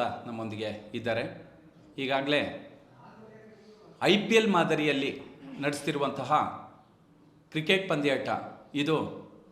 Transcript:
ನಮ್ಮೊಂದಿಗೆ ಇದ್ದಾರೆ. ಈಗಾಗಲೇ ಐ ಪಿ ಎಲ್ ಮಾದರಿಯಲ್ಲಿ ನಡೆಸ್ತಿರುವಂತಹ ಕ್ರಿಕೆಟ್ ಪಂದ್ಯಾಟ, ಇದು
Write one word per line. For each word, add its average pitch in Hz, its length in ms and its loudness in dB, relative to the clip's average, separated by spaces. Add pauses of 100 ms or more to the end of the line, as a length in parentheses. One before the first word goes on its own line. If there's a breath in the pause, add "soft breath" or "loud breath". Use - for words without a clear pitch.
(260)
ನಮ್ಮೊಂದಿಗೆ 107 680 -8
ಇದ್ದಾರೆ. 117 580 -4 (460)
ಈಗಾಗಲೇ 135 640 0 (1400)
ಐ 180 140 8
ಪಿ 214 180 2
ಎಲ್ 214 160 6
ಮಾದರಿಯಲ್ಲಿ 151 680 2 (400)
ನಡೆಸ್ತಿರುವಂತಹ 143 680 -2 (1200)
ಕ್ರಿಕೆಟ್ 190 380 2
ಪಂದ್ಯಾಟ, 143 400 0 (460)
ಇದು 147 200 2 (560)